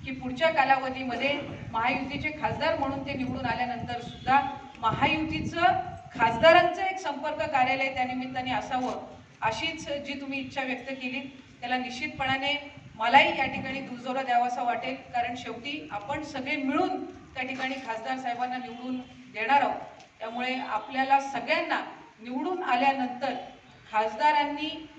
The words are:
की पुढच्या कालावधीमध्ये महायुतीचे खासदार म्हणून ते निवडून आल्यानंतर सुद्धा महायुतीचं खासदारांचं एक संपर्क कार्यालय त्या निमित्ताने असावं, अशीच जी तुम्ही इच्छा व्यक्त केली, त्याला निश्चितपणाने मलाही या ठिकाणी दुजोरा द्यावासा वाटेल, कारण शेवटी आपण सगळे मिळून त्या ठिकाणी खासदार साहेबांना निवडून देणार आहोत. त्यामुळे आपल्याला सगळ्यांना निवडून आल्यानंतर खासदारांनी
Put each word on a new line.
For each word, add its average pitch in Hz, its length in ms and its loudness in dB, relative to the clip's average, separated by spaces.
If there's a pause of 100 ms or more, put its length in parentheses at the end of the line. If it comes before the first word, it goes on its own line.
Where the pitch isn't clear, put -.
की 269 60 -8
पुढच्या 254 380 0
कालावधीमध्ये 262 880 2 (320)
महायुतीचे 269 580 0 (120)
खासदार 277 360 0
म्हणून 277 300 -2
ते 277 60 -4
निवडून 262 320 -4
आल्यानंतर 240 560 -2
सुद्धा 254 400 2 (380)
महायुतीचं 311 800 0 (580)
खासदारांचं 330 640 8
एक 381 160 -2
संपर्क 294 420 -4
कार्यालय 269 520 2
त्या 262 100 -2
निमित्ताने 254 480 -4
असावं, 247 560 -2 (340)
अशीच - 500 -2
जी 277 300 -6
तुम्ही 269 180 -6
इच्छा 269 240 -6
व्यक्त 254 260 -6
केली, 262 520 -8 (180)
त्याला 254 180 -2
निश्चितपणाने 269 920 -2 (240)
मलाही 226 440 6
या 269 60 2
ठिकाणी 262 340 -4
दुजोरा 254 420 -6
द्यावासा 247 420 2
वाटेल, 240 320 -2
कारण 247 400 -4
शेवटी 285 560 -8
आपण 277 320 -6
सगळे 277 320 -6
मिळून 294 500 0
त्या - 380 -10
ठिकाणी 262 320 -4
खासदार 233 420 -4
साहेबांना 247 400 -4
निवडून 247 400 -8 (360)
देणार 233 280 4
आहोत. - 200 0 (380)
त्यामुळे 247 360 -4
आपल्याला 269 640 2
सगळ्यांना 277 640 0 (400)
निवडून 320 420 -4
आल्यानंतर 262 680 2 (580)
खासदारांनी 294 1080 2